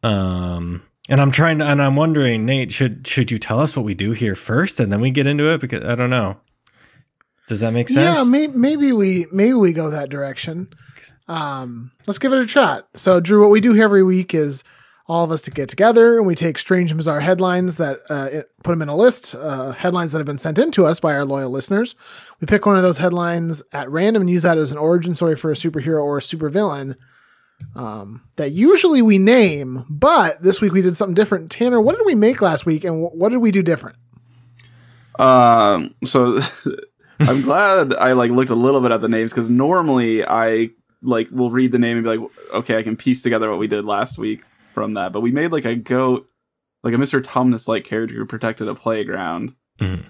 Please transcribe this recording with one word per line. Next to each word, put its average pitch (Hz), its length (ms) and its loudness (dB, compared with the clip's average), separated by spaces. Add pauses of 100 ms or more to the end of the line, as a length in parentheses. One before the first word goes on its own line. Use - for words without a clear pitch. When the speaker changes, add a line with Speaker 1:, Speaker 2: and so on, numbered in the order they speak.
Speaker 1:
Um, 90 800 -4 (280)
and 135 100 4
I'm 139 100 4
trying 156 280 2
to, 151 80 0
and 143 160 2
I'm 135 120 2
wondering, 139 520 2
Nate, 131 260 -2
should, 123 340 -2
should - 240 -2
you 113 80 -4
tell 113 220 -4
us 151 160 -2
what 123 80 -4
we 104 80 -4
do 98 200 -2
here 110 220 -2
first 139 460 -2
and 107 100 0
then 101 120 0
we 131 80 2
get 135 160 0
into 147 260 2
it? 160 80 -2
Because 127 240 -6
I 117 100 -2
don't 123 140 -2
know. 110 300 -2 (1080)
Does 107 140 -6
that 113 140 -2
make 120 160 -2
sense? 311 260 4
Speaker 2:
Yeah, 277 80 2
may-, 277 220 2
maybe 277 480 0
we, 190 360 0
maybe 196 220 2
we 202 220 4
go 156 160 -4
that 147 180 -6
direction. 143 580 -10 (640)
Um, 131 600 -10 (160)
let's 202 120 -8
give 262 140 0
it 269 100 2
a 226 60 -4
shot. 190 480 0
So, 185 240 2
Drew, 202 220 6
what 208 80 8
we 214 100 6
do 233 140 4
here 220 100 6
every 202 180 4
week 185 300 2
is 147 320 -2 (440)
all 170 160 0
of 160 60 -6
us 160 120 -4
to - 80 -12
get 139 180 -6
together 233 480 4
and 220 100 2
we 180 80 0
take 165 220 -2
strange 180 340 0
and 156 60 -2
bizarre 156 240 -2
headlines 180 560 0
that, 143 220 -4 (100)
uh, 139 240 -6
it, 151 160 -10 (140)
put 175 100 -2
'em 165 80 -2
in 151 80 -6
a 147 80 -4
list, 240 380 0
uh, 135 380 -8
headlines 175 400 -4
that 156 80 -4
have 143 60 -6
been 143 120 -8
sent 156 180 -4
in 294 140 2
to 190 160 2
us 160 140 0
by 156 140 0
our 143 120 -2
loyal 135 240 -6
listeners. 196 440 -4 (460)
We 160 60 -6
pick 156 180 0
one 202 140 4
of 185 40 2
those 180 140 2
headlines 170 680 -4 (100)
at 139 180 -8
random 196 320 0
and 180 80 0
use 175 140 0
that 170 120 4
as 147 160 -2
an 151 60 -8
origin 170 360 0
story 160 220 0
for 160 140 -6
a 151 40 0
superhero 156 480 -4
or 143 140 -2
a 139 60 -6
supervillain, 147 720 -4 (840)
um, 107 460 -14 (140)
that 147 160 -6
usually 302 500 4
we 214 160 6
name, 156 720 2
but 170 520 2
this 190 200 2
week 202 100 2
we 190 80 2
did 180 160 0
something 190 180 -2
different. 185 360 0
Tanner, 247 280 0
what 233 160 2
did 453 120 0
we 349 80 2
make 226 260 2
last 165 240 0
week 156 200 -2
and 165 200 -4
wh-, - 100 -8
what 175 140 0
did 247 140 0
we 226 80 4
do 190 120 2
different? 165 340 -4 (1200)
Speaker 3:
Um, 117 760 4 (120)
so 123 380 2
<laughs> - 760 -10
I'm 131 220 2
glad 185 520 2
I, 127 200 2
like, 120 180 2
looked 127 180 2
a 117 60 0
little 131 240 2
bit 123 100 2
at 113 100 0
the 110 80 -2
names 113 240 -2
'cause 117 160 -4
normally 127 800 2
I, 113 440 0 (300)
like, 117 300 -2
will 123 180 -2
read 127 220 2
the 120 80 0
name 117 200 0
and 113 60 -4
be 113 120 -2
like, 113 140 -8 (240)
"Okay, 113 220 -2
I 110 60 -2
can 110 140 -6
piece 127 260 -2
together 110 260 0
what 98 120 -4
we 107 80 -4
did 104 160 -4
last 104 340 -4
week 110 240 -8 (320)
from 107 200 -6
that." 92 180 -6
But 104 80 -6
we 120 100 -2
made, 151 220 -2
like, 151 120 -4
a 117 120 -4
goat, 127 520 -2 (540)
like, 117 100 -2
a 117 60 0
Mister 135 220 0
Tumnus-like 120 640 -2
character 113 320 -6
who 107 100 -8
protected 113 400 -8
a 104 80 -8
playground. 95 800 -8 (240)
Speaker 1:
Mm-hmm. 92 320 -6